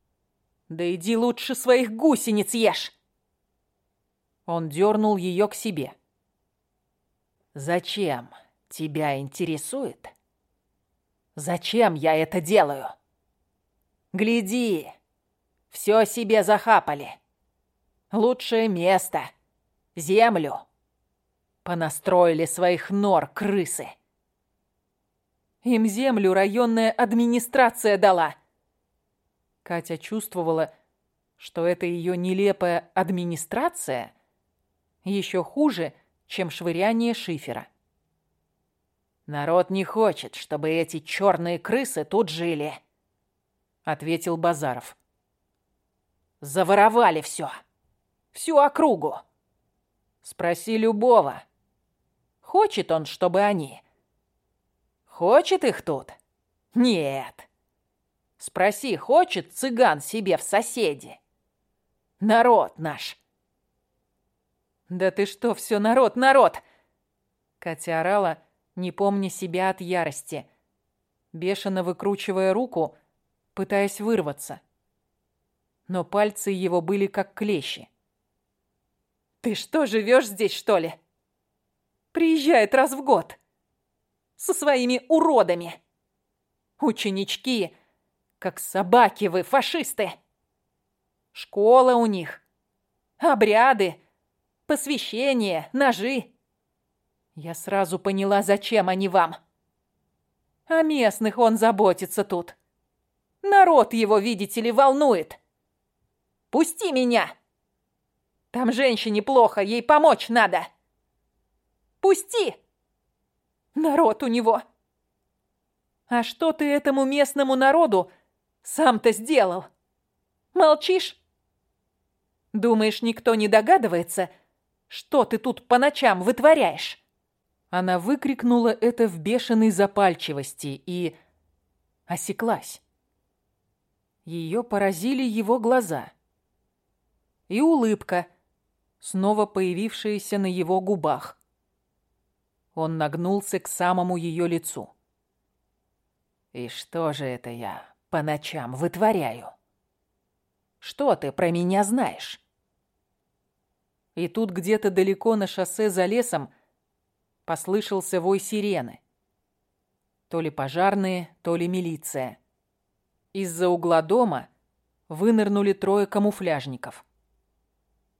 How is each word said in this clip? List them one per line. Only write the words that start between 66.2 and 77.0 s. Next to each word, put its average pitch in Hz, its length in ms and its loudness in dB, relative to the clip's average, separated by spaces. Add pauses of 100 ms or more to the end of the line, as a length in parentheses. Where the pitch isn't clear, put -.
Катя 165 420 -4
орала, 185 380 0 (380)
не 180 160 -6
помня 202 380 -2
себя 185 400 -4
от 190 100 -6
ярости, 165 640 -6 (880)
бешено 185 500 -4
выкручивая 190 680 -2
руку, 196 420 -4 (600)
пытаясь 196 480 -4
вырваться. 180 580 -4 (1300)
Но 185 160 -4
пальцы 208 460 -2
его 180 320 0
были 196 240 -2